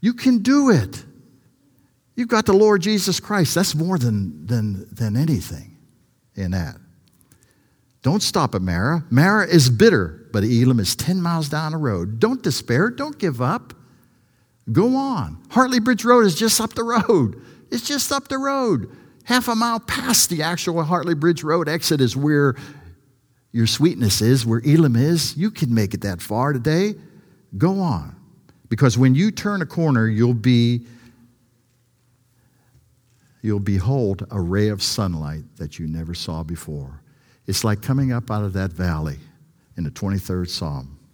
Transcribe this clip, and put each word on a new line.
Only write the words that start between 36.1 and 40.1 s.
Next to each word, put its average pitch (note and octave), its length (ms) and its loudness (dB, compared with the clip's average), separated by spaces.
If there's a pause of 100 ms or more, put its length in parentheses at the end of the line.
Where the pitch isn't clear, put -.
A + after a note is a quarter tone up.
saw E2 280 -8
before. D2+ 600 -12 (440)
It's - 180 -6
like G#2 160 0
coming C3+ 320 -2
up A#2+ 180 -6
out G#2+ 140 -4
of G2 80 -6
that F#2+ 220 -4
valley D#2 440 -4 (600)
in F2 60 -6
the D2 60 -6
twenty-third F#2 600 -6